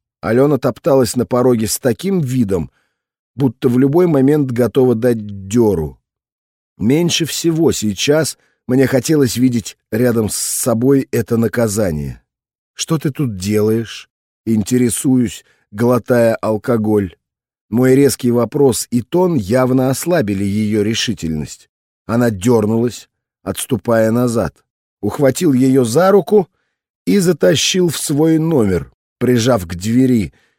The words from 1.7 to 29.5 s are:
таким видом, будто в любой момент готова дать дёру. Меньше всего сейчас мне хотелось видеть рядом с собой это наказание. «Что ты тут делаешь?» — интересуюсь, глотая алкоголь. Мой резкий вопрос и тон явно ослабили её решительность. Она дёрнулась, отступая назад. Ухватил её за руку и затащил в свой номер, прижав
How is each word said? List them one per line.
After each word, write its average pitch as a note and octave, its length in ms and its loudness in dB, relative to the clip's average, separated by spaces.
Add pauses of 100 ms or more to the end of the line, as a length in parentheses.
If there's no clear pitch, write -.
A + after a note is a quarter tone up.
таким F3 420 -2
видом, G#2+ 500 -2 (640)
будто B2+ 340 -2
в B2 100 2
любой D3 280 4
момент C#3 440 2
готова A#2+ 440 2
дать G#2 520 -4
дёру. F#2+ 520 0 (760)
Меньше D#3 480 0
всего D#3+ 460 0
сейчас A#2+ 680 -2 (300)
мне B2+ 200 2
хотелось C3 500 0
видеть A#2+ 400 -2 (140)
рядом A2+ 380 0
с - 60 -8
собой B2+ 760 0
это A#2 260 -2
наказание. G2 840 -2 (500)
«Что - 240 -4
ты D3 140 -4
тут B2+ 260 -6
делаешь?» — G#2+ 720 -2 (360)
интересуюсь, A#2+ 1000 0 (260)
глотая A#2 640 0
алкоголь. G#2+ 800 -2 (540)
Мой B2+ 260 2
резкий B2+ 360 2
вопрос A#2+ 600 0
и A#2+ 100 -2
тон F3 340 0
явно B2+ 540 0
ослабили A#2+ 540 -2
её G#2 380 -2
решительность. E2 880 -6 (360)
Она A#2+ 240 0
дёрнулась, A2 800 0 (340)
отступая A2 680 -2
назад. A#2 520 -2 (380)
Ухватил C3 520 0
её C3 300 2
за D#3 280 2
руку G3+ 360 2 (580)
и G3 140 2
затащил F3+ 720 0
в - 80 -8
свой D#3+ 400 0
номер, A2 540 0 (260)
прижав A#2+ 480 0